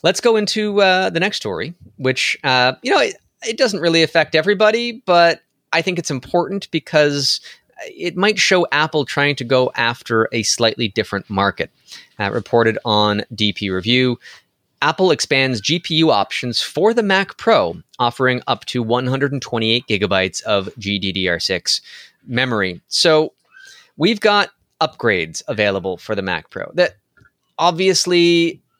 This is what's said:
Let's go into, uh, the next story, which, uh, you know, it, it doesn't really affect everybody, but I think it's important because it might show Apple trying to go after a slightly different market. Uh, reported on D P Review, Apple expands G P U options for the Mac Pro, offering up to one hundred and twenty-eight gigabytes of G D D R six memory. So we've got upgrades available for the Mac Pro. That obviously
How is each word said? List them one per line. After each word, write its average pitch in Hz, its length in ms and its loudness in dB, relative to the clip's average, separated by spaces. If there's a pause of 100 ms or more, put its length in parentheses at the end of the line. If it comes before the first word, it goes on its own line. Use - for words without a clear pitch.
Let's 180 180 0
go 226 140 4
into, 208 480 0
uh, 185 280 2
the 165 100 -2
next 202 160 -2
story, 101 360 -6 (260)
which, - 440 -2
uh, 127 300 2 (100)
you 247 80 -4
know, 392 80 4
it, - 160 0 (320)
it 226 120 -6
doesn't 214 200 0
really 165 240 2
affect 160 320 2
everybody, 214 720 2
but 170 360 4 (320)
I 165 60 2
think 175 180 -4
it's 160 120 -8
important 175 600 -4
because 147 720 0 (460)
it - 280 -8
might 202 240 2
show 180 340 2
Apple 151 340 0
trying 143 300 0
to 123 80 -8
go 127 300 2
after 117 560 0
a 117 120 -2
slightly 113 460 0
different 98 420 -4
market. 98 400 -2 (480)
Uh, 101 120 -2
reported 113 540 0
on 104 380 2 (120)
D 104 200 -2
P 98 160 -6
Review, 120 500 0 (600)
Apple 165 280 0
expands 135 520 0
G 170 160 -2
P 165 160 -6
U 160 160 4
options 113 500 -2
for 202 320 0
the 226 100 0
Mac 196 360 0
Pro, 98 380 2 (220)
offering 123 480 0
up 123 200 -4
to 123 160 -4
one 120 240 -2
hundred 135 260 -2
and 135 80 -6
twenty-eight 113 480 -2
gigabytes 95 540 0
of 101 340 -2
G 101 220 -4
D 95 120 -4
D 92 160 -4
R 85 140 -2
six - 400 -4 (460)
memory. 113 640 -4
So 156 440 2 (640)
we've 208 240 0
got 208 300 2 (320)
upgrades 92 680 -2
available 98 480 -2
for 107 180 -8
the 98 60 -4
Mac 90 300 -6
Pro. - 240 -12
That 175 220 -2 (640)
obviously 170 1000 2 (200)